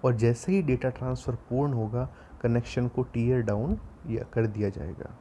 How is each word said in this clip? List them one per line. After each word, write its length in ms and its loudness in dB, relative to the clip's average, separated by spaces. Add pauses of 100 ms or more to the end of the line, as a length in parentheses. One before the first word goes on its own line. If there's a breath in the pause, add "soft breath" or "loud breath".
और 100 6
जैसे 360 2
ही 100 4
data 280 0
transfer 460 -4 (140)
पूर्ण 240 2
होगा 340 0 (340 loud breath)
connection 460 2
को 160 0
tear 420 2
down 320 0 (300)
या 160 -4 (100)
कर 140 2
दिया 220 0
जाएगा। 520 -8